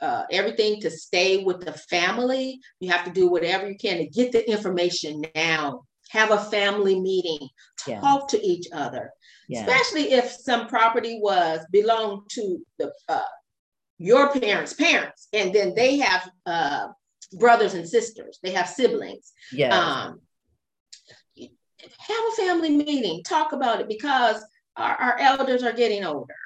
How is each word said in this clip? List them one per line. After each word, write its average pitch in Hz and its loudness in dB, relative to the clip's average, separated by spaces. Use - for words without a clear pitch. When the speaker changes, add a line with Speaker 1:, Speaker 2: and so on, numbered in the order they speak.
Speaker 1:
uh, 131 -2
everything 214 0
to - -2
stay 190 0
with 180 -2
the 156 -10
family, 247 -2
you 185 -4
have 175 0
to 185 -8
do 185 4
whatever 180 0
you 202 -10
can 190 -2
to 165 -4
get 247 0
the 226 2
information 175 -2
now. 156 -2
Have 220 2
a 208 2
family 202 0
meeting, 175 -4
Speaker 2:
Yeah. 113 -8
Speaker 1:
talk 277 2
to 214 -2
each 175 -2
other, 123 -8
Speaker 2:
Yeah. - -8
Speaker 1:
especially 494 0
if 247 2
some 233 -2
property 226 2
was, 175 2
belonged 208 2
to 208 -6
the, - -6
uh, - -2
your 269 6
parents' 202 -2
parents, - 0
and 196 0
then 190 4
they 262 4
have, 190 0
uh, 165 -2
brothers 226 6
and 170 -8
sisters, - -4
they 180 -6
have 185 -2
siblings. - -2
Speaker 2:
Yes. 127 2
Speaker 1:
Um, 131 -2
have - -10
a - -6
family 339 0
meeting, 277 0
talk 311 -2
about 254 -2
it, - -6
because 233 0
our, 226 -2
our 247 0
elders 269 4
are 233 0
getting 220 0
older. 151 -6